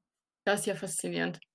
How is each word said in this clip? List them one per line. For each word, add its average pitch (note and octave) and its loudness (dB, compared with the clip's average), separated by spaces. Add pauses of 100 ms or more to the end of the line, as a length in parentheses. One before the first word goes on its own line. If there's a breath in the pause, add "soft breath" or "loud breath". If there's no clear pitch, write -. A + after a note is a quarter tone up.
(460)
Das G3+ 4
ist - -2
ja G3 0
faszinierend. F3 -2 (160)